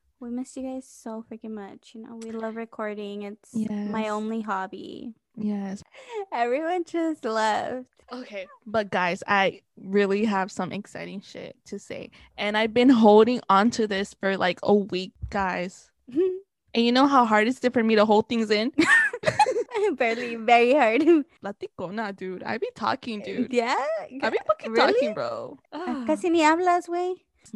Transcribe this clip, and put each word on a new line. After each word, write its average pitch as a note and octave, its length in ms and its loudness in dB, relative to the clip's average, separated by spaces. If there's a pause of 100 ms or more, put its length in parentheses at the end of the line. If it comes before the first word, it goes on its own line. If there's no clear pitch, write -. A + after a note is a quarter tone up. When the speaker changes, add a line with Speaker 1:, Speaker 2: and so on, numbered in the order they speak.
(200)
Speaker 1:
We A#3+ 100 -12
miss B3 260 -8
you C4 80 -10
guys C4 240 -10
so A3+ 440 -12
freaking A3 240 -12
much. - 400 -16
You A3 80 -16
know, A3+ 180 -16
we A3+ 100 -12
love A3 240 -8
recording. G#3 680 -8
It's - 320 -12
my G#3+ 480 -4
Speaker 2:
Yes. G#3+ 80 -4
Speaker 1:
only A3 300 -4
hobby. G3 760 -8 (200)
Speaker 2:
Yes. G3+ 460 -6 (500)
Speaker 1:
Everyone D#4 540 -2
just E4 400 -4
left. A3 640 -2 (260)
Speaker 2:
Okay, A3 320 -12 (200)
but G#3+ 260 -2
guys, F3+ 340 -2
I G3 360 0 (200)
really G3+ 440 2
have G3 260 0
some F3+ 220 -6
exciting F#3 480 -12
shit - 340 -16 (120)
to G3+ 120 -12
say. - 320 -14 (260)
And G#3 200 -2
I've A3 160 0
been B3 160 6
holding A3 500 8 (100)
on G3 220 6
to A3 160 0
this G3+ 260 -4
for, G3 220 -2
like, F3+ 280 0
a G#3 120 4
week, F#3+ 380 -2 (160)
guys. F#3 600 -4 (220)
Speaker 1:
<laughs> - 0 - (600)
Speaker 2:
And A#3 120 2
you A#3+ 60 2
know C4+ 160 6
how C#4 180 6
hard G#3+ 220 2
it's B3+ 120 -2
for B3 240 0
me A3 120 4
to G#3 100 8
hold G#3+ 220 4
things A3+ 240 -2
in? A3 220 0 (380)
<laughs> - 440 0
Speaker 1:
<laughs> G#4 400 -2
Barely, A#3 400 -2
very A#3+ 380 6
hard. B3+ 280 4
<laughs> D#4 420 2
Speaker 2:
Platicona, G3+ 720 -8
dude. F#3 280 -10
I G#3+ 140 -6
be G#4 180 -6
talking, A3 460 -4
dude. A#3 320 -6
Speaker 1:
Yeah? A#3+ 220 0 (460)
Speaker 2:
I A3 80 -2
be D#4+ 160 0
fucking D#5 280 -4
Speaker 1:
Really? C4 200 2
Speaker 2:
talking, C5 200 0
bro. A#2 440 -8 (140)
Speaker 1:
Uh, C#4+ 340 -8
casi D#4 240 -2
ni E4 120 2
hablas, F4 460 2
güey. F4+ 280 -4 (400)